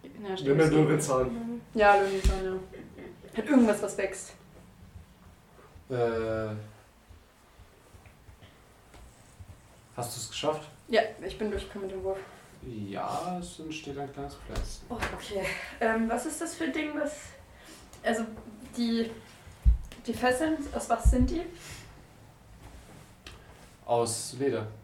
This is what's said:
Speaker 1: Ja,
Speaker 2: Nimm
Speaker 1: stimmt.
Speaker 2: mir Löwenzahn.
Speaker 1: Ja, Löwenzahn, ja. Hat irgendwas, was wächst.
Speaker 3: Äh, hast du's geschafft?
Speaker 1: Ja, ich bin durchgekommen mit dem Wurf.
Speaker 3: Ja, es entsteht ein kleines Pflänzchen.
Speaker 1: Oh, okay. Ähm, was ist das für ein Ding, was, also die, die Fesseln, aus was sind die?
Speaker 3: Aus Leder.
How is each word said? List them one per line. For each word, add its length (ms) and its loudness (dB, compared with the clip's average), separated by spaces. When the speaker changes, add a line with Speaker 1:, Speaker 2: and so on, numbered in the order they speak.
Speaker 1:
Ja, 60 -18
Speaker 2:
Nimm 80 -4
Speaker 1:
stimmt. 200 4
Speaker 2:
mir 100 8
Löwenzahn. 920 4
Speaker 1:
Ja, 220 8
Löwenzahn, 480 4
ja. 920 -8
Hat 120 -4
irgendwas, 340 6
was 160 -4
wächst. 340 -4
Speaker 3:
Äh, 40 -2
hast 200 -6
du's 140 -8
geschafft? 320 -2
Speaker 1:
Ja, 140 4
ich 140 -8
bin 120 -2
durchgekommen 380 -6
mit 80 -8
dem 60 -8
Wurf. 160 -2
Speaker 3:
Ja, 760 -4
es 200 -12
entsteht 380 -10
ein 140 -8
kleines 240 -10
Pflänzchen. 520 -8
Speaker 1:
Oh, 60 -6
okay. 500 -6
Ähm, 280 2
was 180 -2
ist 140 -6
das 140 -6
für 100 -4
ein 80 -2
Ding, 220 -4
was, 180 -2
also 200 0
die, 340 2
die 80 -2
Fesseln, 420 2
aus 140 -4
was 220 6
sind 200 6
die? 120 -2
Speaker 3:
Aus 540 0
Leder. 280 0